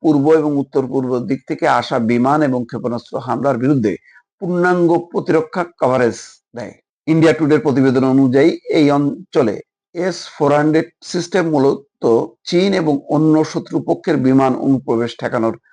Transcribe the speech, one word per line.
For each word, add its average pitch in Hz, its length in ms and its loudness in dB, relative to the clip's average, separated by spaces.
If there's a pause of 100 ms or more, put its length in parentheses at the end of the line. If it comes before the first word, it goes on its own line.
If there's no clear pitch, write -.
পূর্ব 151 320 2
এবং 151 240 2
উত্তর 139 300 -2
পূর্ব 127 320 -2
দিক 120 300 -4
থেকে 156 200 -2
আসা 127 300 0
বিমান 123 440 2
এবং 127 220 -2
ক্ষেপণাস্ত্র 117 540 -8
হামলার 123 400 -2
বিরুদ্ধে 123 380 0 (420)
পূর্ণাঙ্গ 175 600 0
প্রতিরক্ষা 160 680 -4 (160)
কভারেজ 127 360 0 (400)
দেয়। 113 260 -14 (220)
ইন্ডিয়া 160 260 4
টুডের 151 280 2
প্রতিবেদন 135 440 2
অনুযায়ী 135 460 4 (200)
এই 156 200 2
অঞ্চলে 143 640 -2 (400)
এস 175 220 -4 (220)
ফোর 143 140 2
হান্ড্রেড 151 340 2 (160)
সিস্টেম 175 480 -4
মূলত 147 540 -2 (400)
চীন 185 300 0
এবং 160 200 0 (140)
অন্য 156 260 2 (100)
শত্রুপক্ষের 165 720 -4
বিমান 131 400 2
অনুপ্রবেশ 120 600 -2
ঠেকানোর 113 360 -2 (180)